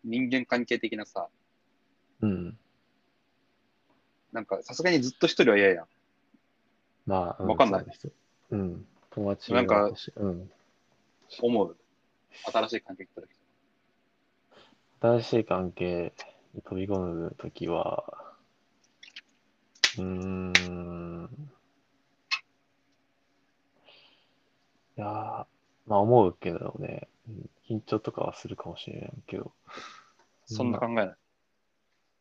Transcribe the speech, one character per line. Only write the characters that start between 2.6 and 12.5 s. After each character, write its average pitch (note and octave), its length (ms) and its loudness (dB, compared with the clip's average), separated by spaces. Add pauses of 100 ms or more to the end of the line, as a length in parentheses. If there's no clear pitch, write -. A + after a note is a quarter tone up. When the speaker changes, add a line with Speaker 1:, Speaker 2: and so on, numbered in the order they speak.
Speaker 1:
な A2+ 100 -6
ん - 20 -8
か、 - 180 -4
さ - 120 -14
す - 80 -6
が F3+ 80 4
に D#3 100 6
ず B2 140 -2
っ - 40 -20
と F3 80 4
一 - 160 4
人 A#2+ 100 8
は G2+ 60 8
嫌 G2 160 8
や。 E2 120 -6 (1200)
Speaker 2:
ま F#2 320 0
あ、 F#2+ 40 -6
う F#2+ 40 0
ん、 - 20 2
Speaker 1:
わ G#2+ 80 2
か C3+ 100 10
ん G#2 40 2
な D#2 100 2
い。 - 40 -10
Speaker 2:
そ - 40 -14
う - 20 -16
で - 80 -16
す。 - 140 -14 (380)
う A2+ 60 -2
ん。 F#2 300 -4 (240)
友 G2+ 260 -2
達 - 160 -6
Speaker 1:
な B2 100 6
ん - 40 2
か、 G#2 160 6
Speaker 2:
が G#2 60 4
欲 A2 100 -4
し - 100 -12
い。 - 80 -14
う G#2 100 -2
ん。 F#2 240 -4 (920)
Speaker 1:
思 A#2 240 4
う。 E2 120 -6 (720)
新 A2 220 0